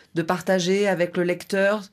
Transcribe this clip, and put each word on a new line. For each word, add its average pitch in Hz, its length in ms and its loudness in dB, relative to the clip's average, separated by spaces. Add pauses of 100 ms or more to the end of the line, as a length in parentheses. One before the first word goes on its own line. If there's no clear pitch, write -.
(160)
de 165 60 -2
partager 180 680 0
avec 175 280 0
le 180 80 0
lecteur 196 680 0